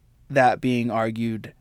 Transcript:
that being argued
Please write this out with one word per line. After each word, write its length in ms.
that 320
being 300
argued 720